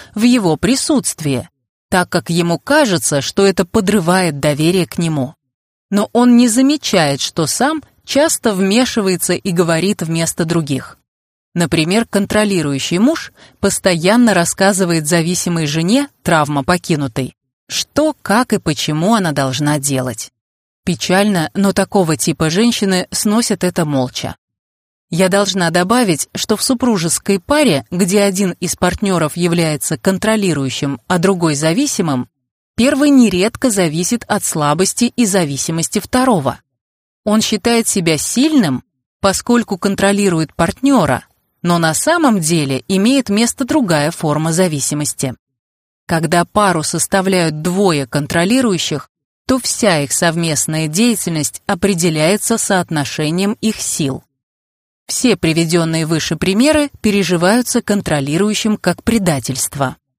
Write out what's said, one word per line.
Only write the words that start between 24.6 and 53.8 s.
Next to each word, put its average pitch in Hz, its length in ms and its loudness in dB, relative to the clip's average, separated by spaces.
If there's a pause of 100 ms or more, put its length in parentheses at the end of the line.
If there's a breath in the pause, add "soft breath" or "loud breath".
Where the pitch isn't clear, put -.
Я 180 160 2
должна 190 440 0
добавить, 185 640 0
что 208 200 -2
в - 60 -6
супружеской 196 800 0
паре, 196 500 2
где 190 320 0
один 196 380 0
из 180 160 -6
партнеров 175 600 -2
является 165 600 -2
контролирующим, 170 1120 -2
а 185 100 0
другой 170 380 0
зависимым, 160 760 -2 (460)
первый 285 340 4
нередко 233 640 4
зависит 180 560 0
от 208 160 -2
слабости 160 600 0 (100)
и 240 100 2
зависимости 165 760 -2
второго. 202 600 0 (640)
Он 214 160 2
считает 233 460 0
себя 165 320 0
сильным, 240 640 0 (360)
поскольку 202 600 0
контролирует 196 720 0
партнера, 170 720 0 (380)
но 175 160 2
на 160 160 0
самом 302 440 2
деле 151 480 0
имеет 220 420 2
место 233 360 0
другая 170 460 0
форма 160 420 -2
зависимости. 147 840 -2 (680)
Когда 170 400 0
пару 185 380 0
составляют 175 800 0
двое 175 420 0
контролирующих, 175 1040 -2 (380)
то 262 120 2
вся 180 420 0
их 139 100 -4
совместная 160 760 -2
деятельность 170 800 -2
определяется 180 920 0
соотношением 170 1000 -2
их 214 200 -2